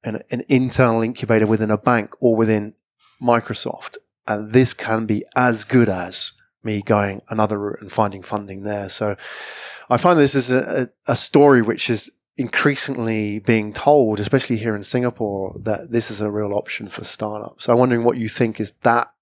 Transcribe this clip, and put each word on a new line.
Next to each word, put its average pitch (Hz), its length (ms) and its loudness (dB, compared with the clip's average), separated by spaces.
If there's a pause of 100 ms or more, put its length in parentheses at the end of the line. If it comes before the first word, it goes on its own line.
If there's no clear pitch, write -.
an, 110 260 -8
an 127 180 -6
internal 123 540 2
incubator 113 460 0
within 107 240 2
a 107 60 2
bank 113 440 0
or 117 140 4
within 107 400 0 (460)
Microsoft? - 760 -2 (300)
And 107 260 -4
this 127 220 4
can 110 320 -4
be 104 160 -2 (120)
as 123 300 2
good 120 240 4
as 90 420 -4 (320)
me 104 180 -4
going 101 480 0
another 107 300 -2
route 101 220 -8
and 101 100 -18
finding 101 320 -2
funding 98 400 -10
there. 101 260 -6
So 104 260 -4 (720)
I 120 100 2
find 175 200 4
this 139 160 4
is 127 160 0
a, 127 400 0 (180)
a, 127 40 0
a 117 40 2
story 139 460 6
which 110 300 -2
is 107 200 -2 (260)
increasingly 113 1000 -2
being 107 360 0
told, 123 460 4
especially 117 380 0
here 107 180 -4
in 101 60 -8
Singapore, 107 800 -4
that 107 300 -6
this 113 180 0
is 104 120 -4
a 104 100 -2
real 104 220 -4
option - 340 -6
for - 160 -12
startups. 107 600 -8
So 120 80 4
I'm 117 60 6
wondering 123 240 2
what 120 140 2
you 113 100 -4
think 110 320 -2
is 104 120 -4 (100)
that 117 300 2 (100)